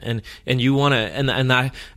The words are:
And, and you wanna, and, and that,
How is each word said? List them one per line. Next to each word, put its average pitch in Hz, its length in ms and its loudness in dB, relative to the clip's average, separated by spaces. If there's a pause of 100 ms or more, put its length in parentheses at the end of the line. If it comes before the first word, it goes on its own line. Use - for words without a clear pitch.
And, 117 180 -4 (240)
and 127 140 0
you 131 120 4
wanna, 139 260 2
and, 110 300 -2
and 127 220 0
that, 127 240 0 (220)